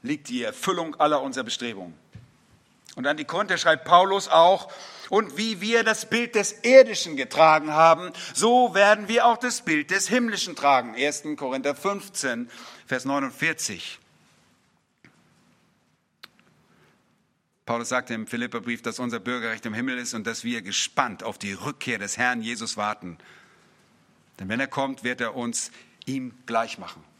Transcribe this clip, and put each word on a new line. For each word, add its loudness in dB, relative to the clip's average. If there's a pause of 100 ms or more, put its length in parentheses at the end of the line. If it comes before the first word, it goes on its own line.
liegt -6
die -6
Erfüllung -6
aller 4
unserer -6
Bestrebungen. -10 (1000)
Und -6
an 0
die -8
Korinther -2
schreibt 2
Paulus 4
auch, 6 (380)
"Und 0
wie -4
wir 2
das 0
Bild -2
des -2
Irdischen 8
getragen 4
haben, 6 (220)
so 4
werden 4
wir 2
auch 4
das -4
Bild -2
des -2
Himmlischen -2
tragen." 2
Ersten -4
Korinther -4
fünfzehn, -6 (360)
Vers -6
neunundvierzig. -6 (3750)
Paulus -4
sagte -4
im -8
Philipperbrief, -8
dass -8
unser -6
Bürgerrecht -6
im -8
Himmel -6
ist -10
und -8
dass -8
wir -6
gespannt -4
auf -8
die -10
Rückkehr -6
des -8
Herrn 0
Jesus -8
warten. -6 (1200)
Denn -10
wenn -4
er -2
kommt, -6
wird -6
er -6
uns -8 (360)
ihm -8 (140)
gleich -4
machen. -18 (160)